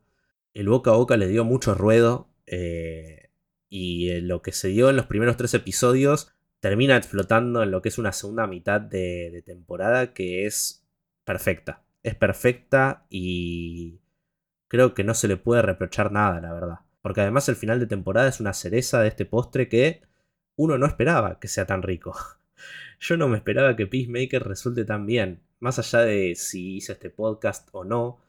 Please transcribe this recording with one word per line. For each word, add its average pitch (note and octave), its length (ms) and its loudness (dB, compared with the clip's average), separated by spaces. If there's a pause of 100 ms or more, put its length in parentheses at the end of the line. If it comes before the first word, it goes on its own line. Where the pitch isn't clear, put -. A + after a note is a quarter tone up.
(540)
El G2+ 160 -4
boca B2+ 220 4
a A2 40 8
boca B2 220 4
le G2 100 2
dio A2 160 2
mucho A#2 320 2
ruedo, A#2 540 4 (160)
eh, E2 840 -8 (380)
y, F2 400 -4
eh, F2 120 -2
lo F2+ 200 -4
que - 100 -8
se - 160 -4
dio A2+ 220 6
en C#3 60 4
los B2+ 120 0
primeros A#2 280 0
tres A#2+ 200 -4
episodios C3 800 2 (260)
termina A#2+ 360 4
explotando A2+ 680 0
en G2+ 80 0
lo F#2 100 -2
que A#2 80 -2
es - 80 -10
una G#2+ 160 -2
segunda A2 340 -6
mitad F#2+ 320 -2
de, F2+ 520 -6
de F2 100 -16
temporada F#2 720 -2
que F#2 320 -4
es - 400 -6 (400)
perfecta. - 580 -4 (200)
Es G#2+ 120 -6
perfecta B2 920 0
y E2+ 920 -6 (680)
creo A#2+ 260 4
que G2 100 -2
no A2 100 0
se A2 140 0
le F#2+ 100 2
puede A#2 240 2
reprochar G2 500 -2
nada, G2+ 280 0
la E2+ 140 -10
verdad. E2+ 260 -8 (220)
Porque F#2+ 200 -2
además A2+ 280 2
el B2 60 2
final A2 240 -2
de A#2+ 80 -2
temporada G#2 420 2
es B2+ 100 -8
una G2+ 140 -4
cereza A#2+ 480 0
de G#2+ 60 4
este G#2 180 -2
postre B2 420 -2
que C#3 360 2 (520)
uno D3+ 220 2
no B2+ 80 2
esperaba B2+ 540 0
que - 80 -14
sea G2 180 -4
tan F#2+ 160 -2
rico. F#2 340 -6 (420)
<laughs> - 420 -20
Yo - 180 -2
no E3+ 100 2
me A2+ 100 2
esperaba A#2+ 380 2
que G#2 120 -2
Peacemaker B2 560 -2
resulte A#2 420 -4
tan G#2 220 -4
bien. G2+ 340 -2 (180)
Más B2 200 -4
allá A#2 220 2
de G2+ 340 2
si F#2+ 420 -8
hice G2 160 -12
este - 160 -14
podcast G#2+ 640 -6
o F#2+ 120 -12
no, A#2 460 -4